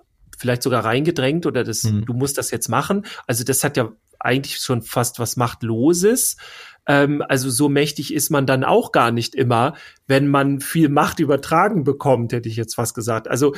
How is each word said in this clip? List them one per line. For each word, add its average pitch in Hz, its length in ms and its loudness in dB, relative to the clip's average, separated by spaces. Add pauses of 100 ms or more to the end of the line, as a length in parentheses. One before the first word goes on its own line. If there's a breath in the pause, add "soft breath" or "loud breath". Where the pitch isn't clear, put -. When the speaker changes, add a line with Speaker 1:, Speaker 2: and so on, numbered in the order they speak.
(380)
Speaker 1:
vielleicht 120 240 -2
sogar 120 220 0
reingedrängt 147 640 0
oder 123 180 0
das, 113 200 -4
Speaker 2:
Mhm. 107 200 0
Speaker 1:
du 127 80 -4
musst 135 260 -2
das 117 120 -4
jetzt - 180 -6
machen. 139 360 0 (220 loud breath)
Also 123 180 -2
das 131 200 0
hat 143 120 -2
ja 113 160 0 (260)
eigentlich 135 400 -2
schon 120 240 -2
fast - 360 -4
was 117 180 -4
Machtloses. 139 1000 0 (500 loud breath)
Ähm, 143 420 2
also 135 220 0
so 143 180 2
mächtig 143 440 0
ist - 180 -2
man 139 160 2
dann 135 180 2
auch 214 280 2
gar 120 180 4
nicht 117 240 -2
immer, 123 400 2 (320 loud breath)
wenn 139 220 2
man 139 320 2
viel 160 280 2
Macht 151 300 2
übertragen 160 640 2
bekommt, 127 480 0
hätte 117 160 -4
ich 110 80 -8
jetzt 113 180 -6
fast 120 200 -4
gesagt. 110 340 -4
Also 139 300 2